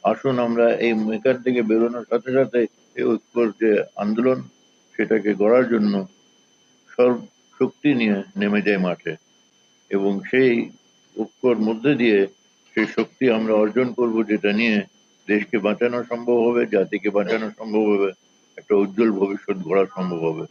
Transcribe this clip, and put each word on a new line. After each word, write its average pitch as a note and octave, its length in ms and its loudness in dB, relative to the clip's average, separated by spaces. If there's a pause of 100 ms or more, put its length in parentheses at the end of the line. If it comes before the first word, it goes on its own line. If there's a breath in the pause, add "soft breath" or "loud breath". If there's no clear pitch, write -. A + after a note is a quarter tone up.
আসুন A2 340 0
আমরা A#2 360 2
এই, A#2 180 0 (240)
এখান B2 280 0
থেকে B2 180 0
বেরোনোর A2+ 480 0
সাথে A#2+ 280 -4
সাথে B2 220 0 (360)
এই B2 80 -4
ঐক্যর A#2+ 420 0 (140)
যে A2 100 2 (260)
আন্দোলন, A#2 420 0 (560)
সেটাকে G#2+ 400 0
গড়ার A2 340 4
জন্য G#2+ 260 2 (960)
সব B2 200 2 (480)
শক্তি C3 360 -2
নিয়ে A2 220 2 (200)
নেমে G#2 260 0
যাই G2 240 0
মাঠে E2 260 -6 (800)
এবং G2 220 0 (180)
সেই B2+ 220 4 (640)
ঐক্যর A2+ 420 -2
মধ্যে A2 360 0
দিয়ে A#2 240 2 (540)
সেই A2 140 0 (100)
শক্তি - 340 -4
আমরা A2 240 0
অর্জন G#2+ 380 2
করব, A#2 240 -2 (140)
যেটা G#2 220 0
নিয়ে A2 240 2 (520)
দেশকে G#2 300 0
বাঁচানো G#2+ 460 0
সম্ভব A#2+ 420 -2
হবে, A#2+ 200 2
জাতিকে G2+ 440 -2
বাঁচানো G#2+ 360 -2 (120)
সম্ভব A2 340 -2
হবে, G2 180 0 (460)
একটা - 180 -4
উজ্জ্বল G2+ 380 2
ভবিষ্যৎ G2 540 -4
গড়া F#2+ 180 2 (100)
সম্ভব F2+ 340 -6
হবে। D#2+ 220 -6